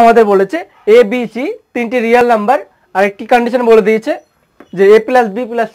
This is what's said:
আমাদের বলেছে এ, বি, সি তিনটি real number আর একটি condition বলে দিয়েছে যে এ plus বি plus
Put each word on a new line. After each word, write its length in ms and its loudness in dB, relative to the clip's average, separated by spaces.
আমাদের 300 4
বলেছে 260 -2
এ, 20 8
বি, 100 -4
সি 120 -8
তিনটি 220 -6
real 260 0
number 260 -2
আর 140 0
একটি 220 -14
condition 380 0
বলে 180 4
দিয়েছে 240 -2
যে 80 0
এ 120 6
plus 200 0
বি 140 -8
plus 240 -6